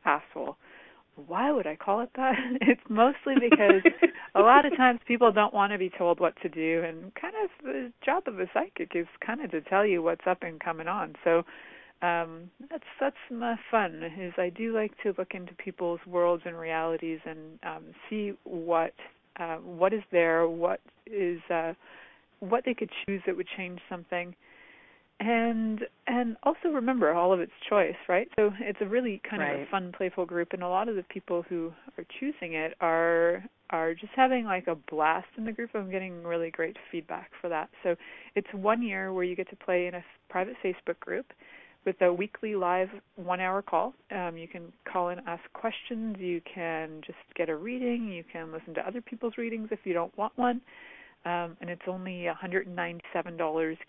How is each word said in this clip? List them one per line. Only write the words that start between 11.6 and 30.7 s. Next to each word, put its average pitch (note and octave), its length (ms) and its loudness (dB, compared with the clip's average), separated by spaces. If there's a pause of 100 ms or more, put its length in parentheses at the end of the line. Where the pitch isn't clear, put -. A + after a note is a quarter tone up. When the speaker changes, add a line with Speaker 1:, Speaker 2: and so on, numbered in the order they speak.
Speaker 1:
um, E3+ 480 -2 (220)
that's, E4+ 140 -10 (160)
that's C#4 160 -2 (120)
my A#3 280 -4 (160)
fun, E3+ 320 0 (120)
is F3+ 220 -8
I F3+ 120 0
do A3+ 220 -6
like G#3+ 200 -2 (100)
to G3+ 160 0
look F#3 160 -6
into F3+ 200 -12
people's F3 520 -6
worlds F3 400 2
and E3+ 100 -10
realities E3 720 -4
and, D#3 380 -14
um, D#3+ 180 -10 (260)
see G#3 260 -4 (100)
what, E3 500 -2 (460)
uh, E3 160 -6
what F3 360 0
is G#3+ 100 -2 (100)
there, E3 340 6
what E3+ 320 0 (280)
is, F3+ 340 -2 (100)
uh, E3 220 -2 (640)
what A3+ 260 0
they B3 100 0
could - 160 -6 (140)
choose G3 220 -2
that F#3 100 -2
would F3+ 200 -6
change F3+ 320 -10
something. F3 480 -6 (840)
And, A3+ 600 0 (260)
and A#3+ 380 0
also E4 240 2
remember, B3 440 2
all F3 200 4
of F3+ 80 4
it's - 100 -4 (180)
choice, F#3 280 4 (120)
right? F#3 200 2 (100)
So G#3 220 6
it's G#3 200 -4
a G#3 60 -2
really A3 420 0
kind G3 140 -4
of D3 60 0
a C#3+ 100 0
Speaker 2:
Right. C#3+ 100 -8
Speaker 1:
fun, F#3 220 -4
playful F#3 360 -4
group, E3+ 260 -4
and F3+ 100 -6
a F3+ 60 -4
lot F#3+ 200 0